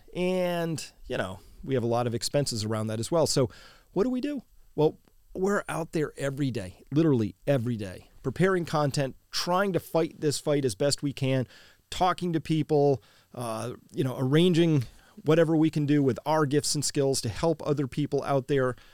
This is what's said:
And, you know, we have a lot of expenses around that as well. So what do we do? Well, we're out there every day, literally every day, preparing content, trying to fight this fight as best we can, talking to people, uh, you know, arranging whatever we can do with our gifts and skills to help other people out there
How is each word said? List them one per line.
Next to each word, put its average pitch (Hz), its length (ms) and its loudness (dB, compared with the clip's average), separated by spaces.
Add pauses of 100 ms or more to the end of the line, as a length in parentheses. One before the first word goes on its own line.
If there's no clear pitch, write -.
(140)
And, 175 680 -2 (280)
you 123 80 -6
know, 95 240 -6 (240)
we 135 100 -2
have 117 80 0
a 117 60 0
lot 120 180 0
of 113 80 -2
expenses 120 500 -2
around 110 240 -2
that 110 120 -4
as 113 100 -6
well. 160 160 2
So 131 240 2 (420)
what 190 120 0
do 254 60 0
we 254 100 -4
do? 285 220 -6 (340)
Well, 151 220 2 (340)
we're 190 360 -2
out 160 240 -6
there 156 240 -2
every 139 340 -2
day, 95 420 -8
literally 135 420 2 (120)
every 123 300 0
day, 98 320 -10 (140)
preparing 175 420 0
content, 147 520 -2 (140)
trying 185 420 0
to 165 80 0
fight - 400 -2
this 147 180 0
fight 147 260 0
as 123 100 -2
best 143 280 -2
we 143 100 -4
can, 131 340 0 (440)
talking 180 420 0
to 160 80 -2
people, 143 600 2 (320)
uh, 117 380 -8 (200)
you 135 120 -2
know, 127 140 -4
arranging 156 680 4 (400)
whatever 160 320 4
we 156 140 4
can 147 160 0
do 147 160 4
with 123 240 2
our 156 200 2
gifts 139 280 0
and 147 100 -2
skills 135 360 0
to 120 80 -4
help 165 360 -2
other 147 220 0
people 139 380 -2
out 139 240 0
there 131 280 0 (180)